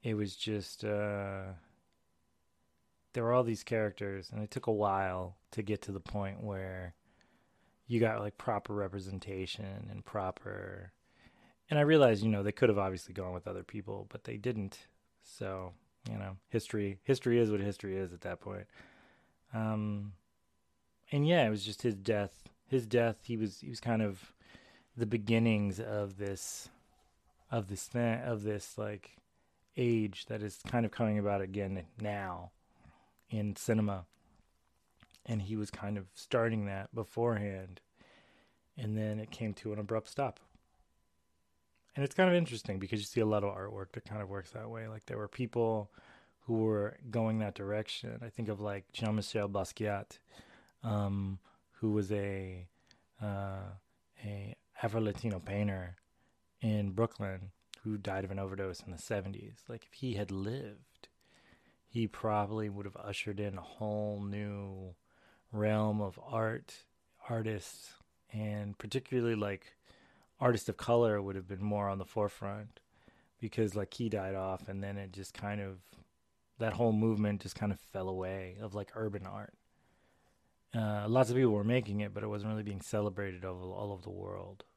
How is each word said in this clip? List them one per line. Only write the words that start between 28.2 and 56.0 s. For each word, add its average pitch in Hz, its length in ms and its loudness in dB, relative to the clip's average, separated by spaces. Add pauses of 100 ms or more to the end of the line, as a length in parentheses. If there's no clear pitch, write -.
of 117 220 -2
this, 104 340 -4
like, 104 400 -8 (600)
age 113 500 2
that 110 140 -4
is 104 260 -6
kind 120 180 4
of 104 60 0
coming 107 280 4
about 101 220 2
again 95 420 -2 (160)
now 98 520 -4 (800)
in 104 260 0
cinema. 104 500 2 (1200)
And 113 160 -2
he 101 140 -4
was 107 160 -4
kind 104 260 -6
of 95 160 -8
starting 113 520 2
that 98 280 -6
beforehand. 104 840 -2 (1000)
And 107 200 -2
then 107 220 0
it 110 120 -10
came 110 240 -4
to 107 180 -6
an 104 60 -6
abrupt 110 300 -2
stop. 135 300 -2 (1600)
And 139 100 0
it's - 100 -2
kind 185 140 8
of 175 60 8
interesting 120 440 2
because 98 200 -2
you 101 60 -4
see - 140 0
a 110 60 6
lot 107 180 4
of 101 100 0
artwork 98 400 -8
that - 120 -10
kind 107 160 -6
of 98 80 -6
works 98 220 -8
that 113 180 -10
way. 113 180 -8
Like, 110 180 -12
there 113 120 -6
were 104 100 -4
people 113 640 2 (500)
who 113 220 2
were 107 340 2 (120)
going 110 300 2
that 104 160 0
direction. 107 680 -4
I 113 60 -10
think 110 200 -4
of, 101 120 -2
like, 101 320 -4
Jean-Michel 107 560 2
Basquiat, 101 680 -2 (640)
um, 98 560 0 (320)
who 110 200 0
was 104 200 2
a, 98 540 -2 (560)
uh, 98 500 -4 (520)
a 101 320 -8 (260)
Afro-Latino 107 580 0
painter 98 580 -2 (640)